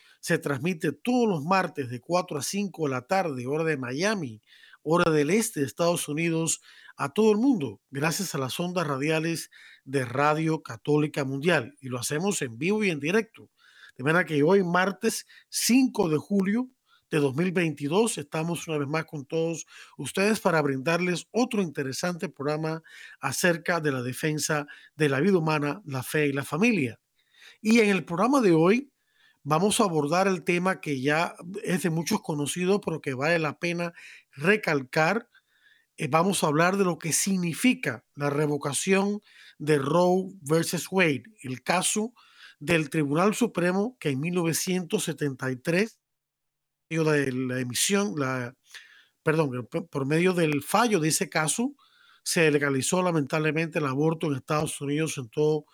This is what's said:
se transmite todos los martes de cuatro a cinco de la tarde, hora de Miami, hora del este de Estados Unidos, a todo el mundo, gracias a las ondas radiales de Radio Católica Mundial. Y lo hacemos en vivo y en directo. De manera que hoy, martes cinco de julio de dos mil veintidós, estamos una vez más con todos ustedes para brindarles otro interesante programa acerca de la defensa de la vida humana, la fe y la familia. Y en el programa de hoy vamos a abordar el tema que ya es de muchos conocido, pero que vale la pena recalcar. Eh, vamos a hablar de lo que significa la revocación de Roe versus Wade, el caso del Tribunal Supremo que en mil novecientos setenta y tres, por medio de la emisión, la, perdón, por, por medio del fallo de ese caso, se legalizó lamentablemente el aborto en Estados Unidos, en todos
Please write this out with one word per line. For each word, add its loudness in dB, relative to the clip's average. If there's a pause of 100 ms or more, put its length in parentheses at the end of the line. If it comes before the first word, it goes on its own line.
(180)
se -2
transmite -4
todos 0
los -2
martes 0
de -10
cuatro -2
a -6
cinco -4
de -2
la -4
tarde, -2
hora -2
de 0
Miami, -4 (420)
hora 4
del 4
este 0
de 2
Estados 0
Unidos, -2 (340)
a -4
todo 4
el 4
mundo, 0
gracias -4
a -4
las -4
ondas -2
radiales -2 (340)
de -2
Radio 0
Católica -2
Mundial. 0
Y -10
lo -4
hacemos -2
en -6
vivo -2
y 0
en -2
directo. -4 (480)
De -6
manera 4
que 0
hoy, 4
martes -2 (240)
cinco 2
de 2
julio 0 (400)
de 0
dos 2
mil 0
veintidós, 0
estamos -6
una -2
vez -2
más -4
con -12
todos -4 (320)
ustedes 0
para 2
brindarles -2
otro 0
interesante -4
programa -4 (340)
acerca 0
de 0
la -2
defensa -4 (260)
de 0
la 0
vida 4
humana, 0
la -6
fe 0
y 0
la -4
familia. 0 (600)
Y 4
en 4
el 2
programa 2
de 6
hoy 4 (500)
vamos 2
a 6
abordar 2
el -2
tema 0
que -4
ya 2 (300)
es 0
de 0
muchos -2
conocido, -2
pero -6
que -6
vale 0
la -4
pena -4 (380)
recalcar. 0 (680)
Eh, -4
vamos 2
a 2
hablar 4
de 2
lo 0
que -6
significa 0 (100)
la -2
revocación 0 (380)
de 2
Roe 2 (120)
versus 0
Wade, 2 (180)
el -10
caso 0 (460)
del 0
Tribunal 2
Supremo 0
que -2
en -2
mil -4
novecientos -2
setenta -4
y -4
tres, -2 (960)
por 0
medio 2
de -2
la -4
emisión, -2
la, -4 (640)
perdón, 0
por, -8
por -6
medio 2
del 2
fallo 2
de 0
ese -2
caso, -2 (480)
se 4
legalizó 2
lamentablemente 0
el 0
aborto 0
en -2
Estados -4
Unidos, -2
en -10
todos 0